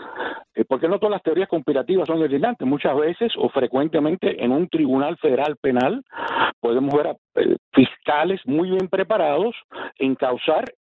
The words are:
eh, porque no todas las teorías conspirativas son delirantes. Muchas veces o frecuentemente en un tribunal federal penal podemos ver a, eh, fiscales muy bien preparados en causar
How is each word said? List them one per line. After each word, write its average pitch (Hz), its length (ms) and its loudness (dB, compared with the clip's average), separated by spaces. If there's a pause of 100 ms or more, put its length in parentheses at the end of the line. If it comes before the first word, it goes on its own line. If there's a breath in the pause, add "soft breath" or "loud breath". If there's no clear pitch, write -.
(540 loud breath)
eh, - 100 -2
porque 131 240 0
no 190 100 0
todas 208 140 0
las 190 100 -4
teorías 165 260 0
conspirativas 151 580 0
son 165 140 0
delirantes. 151 460 0
Muchas 143 300 0
veces 170 400 0
o 123 140 0
frecuentemente 147 960 0
en 123 80 2
un 170 160 0
tribunal 147 500 0
federal 143 420 0
penal 139 420 0 (580 loud breath)
podemos 131 340 0
ver 151 140 2
a, - 80 -6 (240)
eh, 90 160 2 (180)
fiscales 160 720 2
muy 165 240 0
bien 190 180 0
preparados 185 680 0 (440 loud breath)
en 131 160 0
causar 139 500 0 (160)